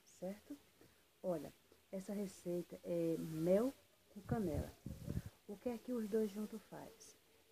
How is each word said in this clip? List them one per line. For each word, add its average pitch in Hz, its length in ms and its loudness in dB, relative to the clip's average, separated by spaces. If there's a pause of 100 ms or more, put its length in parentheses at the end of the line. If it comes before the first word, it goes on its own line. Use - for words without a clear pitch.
certo? 208 540 -8 (680)
Olha, 165 300 0 (360)
essa 196 240 -4
receita 185 680 -2
é 165 340 2
mel 170 560 4 (360)
com - 120 -16
canela. 190 520 0 (720)
O 208 80 -6
que 247 140 -2
é 233 80 -2
que 254 160 -4
os 220 160 0
dois 220 220 4
juntos 214 320 -6
faz? - 540 -14 (340)